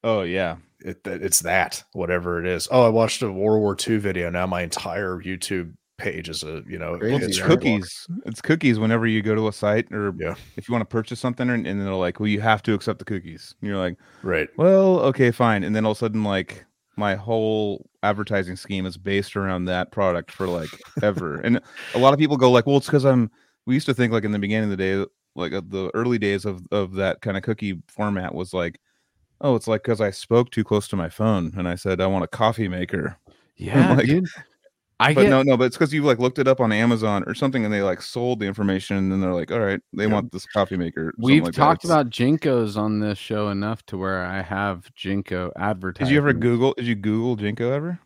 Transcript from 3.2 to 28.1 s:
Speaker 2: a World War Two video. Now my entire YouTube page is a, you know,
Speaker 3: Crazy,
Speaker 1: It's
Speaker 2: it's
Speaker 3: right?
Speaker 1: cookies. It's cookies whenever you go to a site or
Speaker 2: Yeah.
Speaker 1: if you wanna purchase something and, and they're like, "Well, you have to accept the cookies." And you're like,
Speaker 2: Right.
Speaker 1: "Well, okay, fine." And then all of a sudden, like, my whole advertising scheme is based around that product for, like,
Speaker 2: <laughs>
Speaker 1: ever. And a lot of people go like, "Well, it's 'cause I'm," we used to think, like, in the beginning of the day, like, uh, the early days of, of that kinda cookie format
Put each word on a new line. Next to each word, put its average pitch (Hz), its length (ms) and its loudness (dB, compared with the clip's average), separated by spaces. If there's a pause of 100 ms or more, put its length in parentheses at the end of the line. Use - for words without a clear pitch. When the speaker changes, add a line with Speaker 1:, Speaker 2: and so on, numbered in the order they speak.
Speaker 2:
a 107 100 -4
World 107 280 2
War 101 160 0
Two 110 240 0
video. 90 300 -2
Now 87 160 -2
my 90 160 -2
entire 90 560 -6
YouTube 90 560 -6 (240)
page 85 300 -8
is 78 140 -10
a, 78 240 -10
you 87 120 -12
know, 82 220 -8
Speaker 3:
Crazy, 117 160 0 (100)
Speaker 1:
It's 95 120 -2
Speaker 2:
it's - 0 -
Speaker 3:
right? 92 100 -2
Speaker 1:
cookies. 113 580 0 (200)
It's 110 160 -10
cookies 151 360 2
whenever 113 280 2
you 110 160 0
go 107 120 0
to 110 140 0
a 104 40 -4
site 107 400 0
or 101 260 -4
Speaker 2:
Yeah. 85 160 -6 (220)
Speaker 1:
if 101 120 -14
you 120 40 -4
wanna 117 120 0
purchase 113 360 -6
something 123 300 -4
and, 117 160 -2
and 98 140 -4
they're 98 140 -4
like, 90 260 -2
"Well, 107 80 0
you 104 120 0
have 110 240 2
to 113 100 2
accept 104 240 -4
the - 60 -18
cookies." 82 560 -10
And 104 80 -8
you're 98 100 -4
like, 90 180 -4 (260)
Speaker 2:
Right. 85 340 -2
Speaker 1:
"Well, 185 440 4
okay, 127 320 4
fine." 107 320 2
And 104 120 0
then 110 100 0
all 107 60 2
of 104 60 -4
a - 20 -8
sudden, 110 240 -2
like, 98 420 -4 (300)
my 101 200 0
whole 110 720 -2 (140)
advertising 101 540 -2
scheme 95 300 -6
is 90 120 -8
based 98 380 -4
around 92 300 -2
that 90 260 -2
product 90 400 0
for, 95 160 -6
like, 82 360 -6
Speaker 2:
<laughs> - 180 -8
Speaker 1:
ever. 87 380 -2
And 120 200 2 (340)
a - 40 2
lot 135 160 8
of 139 60 -2
people 147 180 2
go 127 120 8
like, 120 160 6
"Well, 139 120 4
it's - 120 -2
'cause 143 160 4
I'm," 123 240 4 (360)
we 127 80 0
used 139 120 0
to 131 80 0
think, 120 180 2
like, 110 120 0
in 104 80 -2
the 104 80 -2
beginning 104 320 0
of 92 60 -4
the 95 60 0
day, 95 220 0 (300)
like, 80 180 -4
uh, 95 140 -4
the 95 260 -6
early 120 240 0
days 101 280 0
of, 92 160 -6 (100)
of 98 220 -2
that 95 280 0
kinda 98 200 -2
cookie 101 460 -4
format 101 460 -4